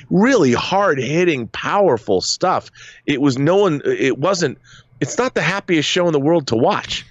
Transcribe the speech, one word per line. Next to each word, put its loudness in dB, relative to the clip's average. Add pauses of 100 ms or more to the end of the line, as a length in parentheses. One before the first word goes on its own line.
(100)
really 4
hard-hitting, 0
powerful 0
stuff. -2 (360)
It -2
was 2
no 2
one, 2
it 0
wasn't, -2 (420)
it's -6
not 0
the -2
happiest -2
show 0
in 0
the 2
world 0
to -2
watch. -2